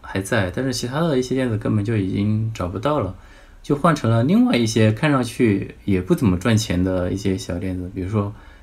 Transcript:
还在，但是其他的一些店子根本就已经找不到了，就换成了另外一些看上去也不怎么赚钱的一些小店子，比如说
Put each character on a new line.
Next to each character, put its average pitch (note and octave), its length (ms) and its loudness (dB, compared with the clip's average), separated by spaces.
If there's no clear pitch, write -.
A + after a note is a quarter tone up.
还 - 180 -6
在， F#2+ 340 -2
但 B2+ 100 -4
是 C3+ 80 -2
其 A#2+ 140 -6
他 C3+ 140 -4
的 D#3+ 180 2
一 B2 40 2
些 B2+ 120 -4
店 C3 140 0
子 G#2+ 100 -2
根 A2+ 160 -2
本 G#2 100 0
就 A2+ 120 -2
已 F#2+ 160 0
经 G#2+ 420 0
找 F#2 140 -4
不 G2+ 100 -6
到 C#3+ 220 0
了， F#2+ 120 -4
就 C#3+ 140 0
换 E3 180 4
成 A2+ 160 0
了 A2+ 140 2
另 G#3+ 220 4
外 A3+ 100 2
一 A#2 100 2
些 A2 240 4
看 C3 200 0
上 C3+ 120 2
去 A2 640 0
也 F#2+ 160 2
不 F#2 140 0
怎 C3 120 2
么 F#2 100 4
赚 A2+ 200 2
钱 F#2 260 0
的 F#2 300 0
一 G2 40 -2
些 F#2+ 220 -2
小 F2 200 -6
店 F#2 200 -6
子， F2+ 160 -8
比 F#2+ 60 -6
如 F#2 100 -6
说 G#2 220 -2